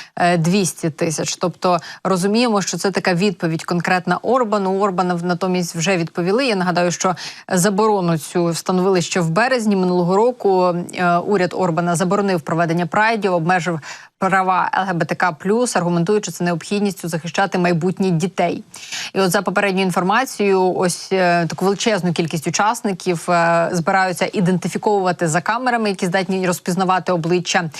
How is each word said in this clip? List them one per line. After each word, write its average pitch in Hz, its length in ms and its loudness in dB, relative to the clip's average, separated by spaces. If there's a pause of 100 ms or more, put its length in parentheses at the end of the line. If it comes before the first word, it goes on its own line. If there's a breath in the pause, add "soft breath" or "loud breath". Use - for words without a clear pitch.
(160 loud breath)
е, 175 220 2
двісті 170 520 0
тисяч. 165 460 -4
Тобто 175 420 0 (260 loud breath)
розуміємо, 202 580 0
що - 140 -4
це 196 140 -2
така 185 240 0
відповідь 170 500 -2
конкретна 180 580 0
Орбану. 214 480 0
У 190 100 0
Орбана 185 340 0
в-, 170 100 -4
натомість 180 520 -2
вже 160 200 0
відповіли. 180 500 0
Я 220 100 0
нагадаю, 175 340 0
що 180 240 -2 (340 loud breath)
заборону 190 680 2
цю 170 280 -2
встановили 180 560 2
ще 185 180 -2
в 165 100 0
березні 220 460 2
минулого 180 400 2
року. 196 600 2 (180)
Е, 175 220 2
уряд 180 400 0
Орбана 175 400 0
заборонив 185 440 0
проведення 165 460 0
прайдів, 208 460 0
обмежив 170 480 0 (380 loud breath)
права 185 560 2
Л 190 100 0
Г 190 100 -2
Б 170 100 0
Т 165 100 -4
К 180 180 0
плюс, 220 440 0
аргументуючи 175 540 0
це 180 140 -6
необхідністю 190 640 -2
захищати 170 500 -2
майбутнє 175 520 0
дітей. 175 540 -2 (500 loud breath)
І 190 60 0
от 190 100 2
за 202 120 2
попередню 196 400 0
інформацію, 190 920 2
ось, 180 380 -2
е, 175 340 2
таку 165 180 -4
величезну 190 480 0
кількість 160 340 -2
учасників, 185 840 -2
е, 170 420 4
збираються 185 600 0
ідентифіковувати 180 960 0
за 156 120 0
камерами, 233 480 0
які 196 180 -2
здатні 190 400 0
розпізнавати 185 640 0
обличчя. 170 680 0